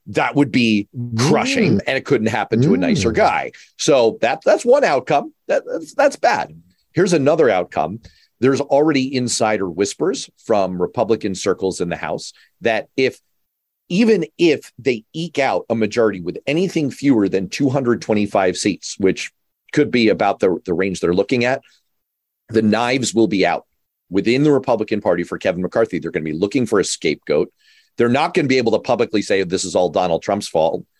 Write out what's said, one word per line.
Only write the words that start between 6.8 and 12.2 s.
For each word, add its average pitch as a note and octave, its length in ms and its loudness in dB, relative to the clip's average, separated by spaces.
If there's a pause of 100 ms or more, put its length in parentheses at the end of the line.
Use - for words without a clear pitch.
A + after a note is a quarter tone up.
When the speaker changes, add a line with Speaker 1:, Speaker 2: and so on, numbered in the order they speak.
Speaker 1:
Here's F3 200 2
another D3+ 360 4
outcome. F2+ 520 -2 (380)
There's C3 220 2
already C#3+ 540 0
insider A2 520 -2
whispers G2+ 640 -4 (160)
from F#2+ 340 -2
Republican G#2 540 -2
circles F#2 480 -4
in F2 80 -4
the E2 60 -4
House E2 380 -8 (280)